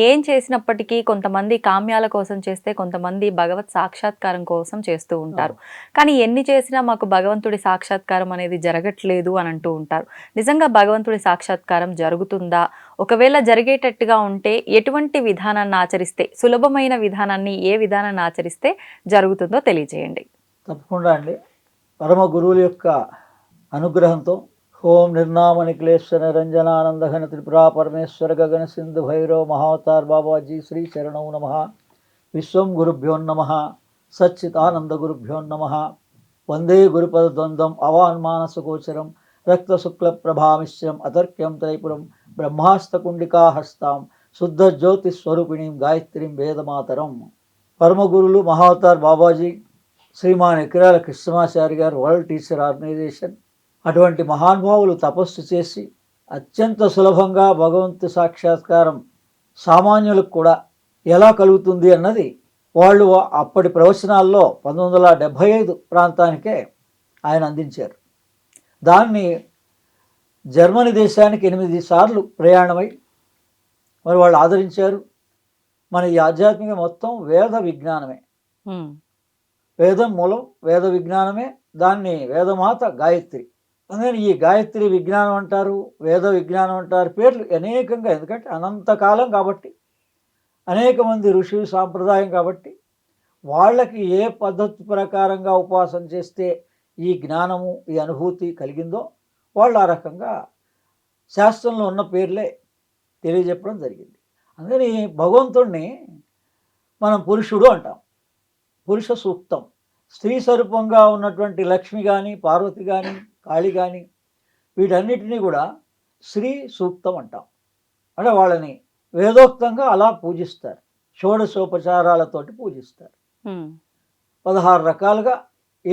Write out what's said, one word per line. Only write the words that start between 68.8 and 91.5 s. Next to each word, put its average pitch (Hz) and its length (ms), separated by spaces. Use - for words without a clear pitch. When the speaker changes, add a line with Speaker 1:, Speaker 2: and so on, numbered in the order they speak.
Speaker 2:
దాన్ని 208 360
జర్మనీ 214 360
దేశానికి 208 500
ఎనిమిది 180 280
సార్లు 202 300
ప్రయాణమై 180 500
మరి 175 180
వాళ్ళు 170 200
ఆదరించారు. 190 560
మన 180 100
ఈ - 20
ఆధ్యాత్మిక 208 460
మొత్తం 170 260
వేద 208 240
విజ్ఞానమే. 143 520
Speaker 1:
హ్మ్. 170 240
Speaker 2:
వేదం 190 380
మూలం, 190 240
వేద 175 180
విజ్ఞానమే. 190 500
దాన్ని 190 320
వేదమాత 185 500
గాయత్రి. 165 420
అందుకని 226 360
ఈ 196 60
గాయత్రి 208 500
విజ్ఞానం 196 480
అంటారు, 196 340
వేద 175 180
విజ్ఞానం 185 460
అంటారు, 180 340
పేర్లు 240 280
అనేకంగా. 226 580
ఎందుకంటే 202 300
అనంతకాలం 202 680
కాబట్టి, 196 340
అనేక 240 260
మంది 208 300
ఋషులు 202 340